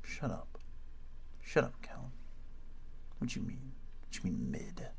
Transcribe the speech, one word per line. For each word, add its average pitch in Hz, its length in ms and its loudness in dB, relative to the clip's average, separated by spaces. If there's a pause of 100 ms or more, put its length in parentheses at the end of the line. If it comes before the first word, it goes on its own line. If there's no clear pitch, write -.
Shut - 280 2
up. - 280 -2 (800)
Shut - 220 8
up, - 180 2
Kelm. - 300 -2 (1080)
What - 160 2
you - 60 2
mean? - 300 0 (340)
What - 180 -2
you 185 60 6
mean - 220 4
mid? - 360 0 (120)